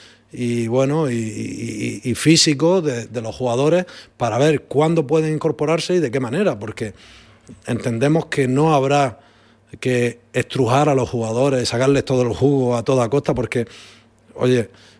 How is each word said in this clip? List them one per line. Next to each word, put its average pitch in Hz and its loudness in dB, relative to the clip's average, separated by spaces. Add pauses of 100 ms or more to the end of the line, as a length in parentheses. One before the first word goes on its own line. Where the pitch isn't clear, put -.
(320)
y, 120 -2
bueno, 135 0
y, - -2
y, 110 -6
y, 131 -4
y 117 0
físico 160 4
de, 123 -4
de 113 -8
los 110 -10
jugadores 139 0 (320)
para 117 0
ver 147 2
cuándo 156 0
pueden 156 0
incorporarse 160 -2
y 180 2
de 143 0
qué 131 -2
manera, 135 -2
porque 107 -10 (720)
entendemos 127 0
que 135 -2
no 147 2
habrá 139 2 (600)
que 120 -2 (120)
estrujar 127 0
a 139 2
los 127 0
jugadores, 123 0
sacarles 131 2
todo 127 0
el 120 0
jugo 127 0
a 117 -4
toda 127 2
costa, 139 0
porque, 117 -4 (680)
oye, 127 0 (280)